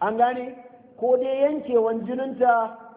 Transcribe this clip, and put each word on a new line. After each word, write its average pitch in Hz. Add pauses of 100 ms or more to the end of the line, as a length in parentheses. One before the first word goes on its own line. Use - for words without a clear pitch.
An 214
gane? 247 (380)
Ko 247
dai 262
yankewan 233
jininta 247